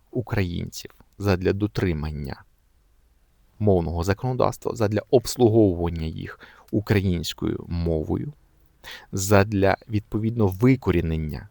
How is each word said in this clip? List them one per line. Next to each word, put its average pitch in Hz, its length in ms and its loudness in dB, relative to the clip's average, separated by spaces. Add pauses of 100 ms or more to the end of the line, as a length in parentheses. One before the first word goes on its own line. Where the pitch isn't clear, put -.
(100)
українців 87 840 -4 (240)
задля 92 340 2
дотримання 80 920 -4 (1160)
мовного 85 460 2
законодавства, 117 720 -2
задля 107 340 0
обслуговування 92 960 2
їх 92 340 -10 (300)
українською 92 1000 -2
мовою, 85 640 -2 (800)
задля, 98 640 2 (120)
відповідно, 110 580 -2
викорінення 87 1040 0